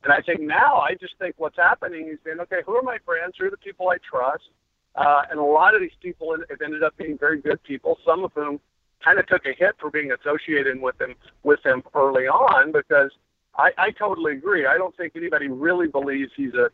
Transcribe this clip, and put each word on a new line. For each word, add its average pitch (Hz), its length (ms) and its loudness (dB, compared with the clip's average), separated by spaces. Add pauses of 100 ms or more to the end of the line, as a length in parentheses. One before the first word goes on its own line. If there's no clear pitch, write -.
And 143 80 4
I 147 80 4
think 165 200 -4
now, 196 380 2
I 160 180 -2
just 185 240 -18
think 180 180 -8
what's 156 180 -6
happening 175 520 -2
is 151 160 -14
saying, 160 160 -10
"Okay, 175 260 -6
who 196 80 -6
are 254 80 0
my 247 240 -8
friends? 170 320 -6
Who 185 80 -4
are 196 40 -2
the - 60 -10
people 190 320 -6
I 180 100 0
trust?" 135 440 -4 (540)
Uh, 143 340 4
and 156 80 -8
a 151 60 0
lot 165 320 6
of 202 40 2
these 175 200 -8
people 165 340 -8
en-, 165 160 -8
have 143 100 -12
ended 156 220 -4
up 156 140 0
being 156 200 -8
very 147 240 -2
good 151 220 -4
people, 151 420 -4
some 165 200 0
of 170 100 -8
whom 147 240 -6 (420)
kind 175 200 4
of - 80 -2
took - 180 0
a 135 60 -4
hit 190 260 0
for 151 140 -10
being 147 180 -4
associated 139 680 -2
with 127 200 -4
him, 127 140 -6 (300)
with 147 200 4
him 127 200 2 (100)
early 135 320 2
on, 254 460 4
because 143 400 2 (440)
I, 160 220 4
I 190 140 0
totally 170 400 -2
agree. 151 340 -2
I 143 100 2
don't 180 200 -4
think 165 180 -10
anybody 156 320 -4
really 165 400 -2
believes 139 500 -4
he's 131 180 -6
a 120 200 2